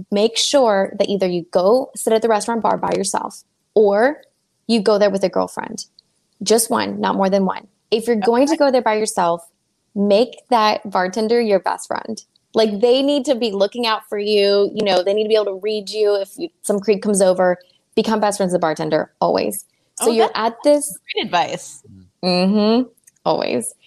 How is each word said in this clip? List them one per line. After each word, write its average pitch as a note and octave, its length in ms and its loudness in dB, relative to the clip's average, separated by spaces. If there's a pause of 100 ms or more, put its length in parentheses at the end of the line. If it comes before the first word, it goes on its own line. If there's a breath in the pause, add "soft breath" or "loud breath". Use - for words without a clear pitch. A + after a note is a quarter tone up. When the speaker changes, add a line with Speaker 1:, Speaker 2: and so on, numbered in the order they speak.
(100)
Speaker 1:
make G#3 280 0
sure A3 600 2
that - 100 0
either G3 180 -2
you F3 240 -4
go G#3+ 460 2
sit - 160 -2
at A3 100 2
the A#3 60 0
restaurant A3 340 0
bar F#3+ 160 0
by F#3 180 -4
yourself - 460 -6 (320)
or A3 480 2 (460)
you A3+ 120 2
go G#3 160 4
there G3+ 140 2
with F#3+ 140 -2
a F#3 40 0
girlfriend. - 560 -6 (580)
Just G#3+ 280 0
one, G3+ 300 -2
not G3 160 -2
more G3 120 0
than G3 160 2
one. F#3+ 220 -6 (240)
If A3+ 160 0
you're A#3 100 0
going A#3 300 2
to D4+ 100 0
go C#4+ 140 2
there B3+ 120 2
by A3 140 0
yourself, F3 500 -2 (480)
make G3+ 420 2 (120)
that G#3+ 400 0
bartender G#3+ 520 0
your G#3 200 2
best - 280 -6
friend. - 340 -8 (320)
Like, G#3+ 260 0
they B3 220 4
need C#4+ 240 0
to D4 80 2
be A3+ 160 -2
looking G#3 360 -2
out A3 220 -4
for G#3 100 -8
you. G3+ 560 2
You G#3+ 100 -2
know, F#3 180 2
they G3 120 0
need G#3+ 100 0
to G#3+ 40 -4
be A3 60 2
able G#3 120 2
to F#3+ 160 -6
read G#3 280 -6
you. G#3 260 0
If G3 220 -8
you, E3+ 100 -8 (140)
some G#3 180 -2
creep G3+ 220 0
comes G3+ 180 0
over, F#3 380 4 (360 soft breath)
become A3 260 0
best G#3 180 0
friends F#3 140 0
with F3+ 80 0
the F3 40 0
bartender, D#3 560 -2
always. F3 440 -2 (320)
So - 120 -2
Speaker 2:
Oh, A#3+ 40 2
Speaker 1:
you're A3 140 2
Speaker 2:
that's A3+ 280 -4
Speaker 1:
at - 100 -18
this D4 340 2 (160)
Speaker 2:
great D#4+ 120 -4
advice. E3 560 -4 (400)
Speaker 1:
Mm-hmm. G#3 640 2 (360)
Always. E3+ 500 -2 (120)